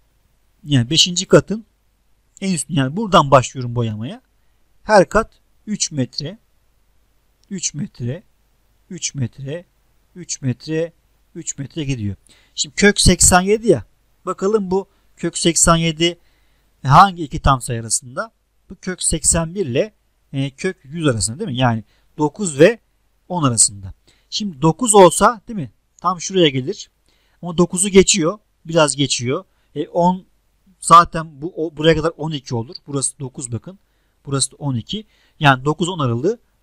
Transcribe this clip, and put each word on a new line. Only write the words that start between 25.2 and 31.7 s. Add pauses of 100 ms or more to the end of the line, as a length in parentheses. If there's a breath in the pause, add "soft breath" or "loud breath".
değil
mi? (260)
Tam
şuraya
gelir. (520)
Ama
dokuzu
geçiyor. (260)
Biraz
geçiyor. (300)
E,
on (540)
zaten
bu,
o,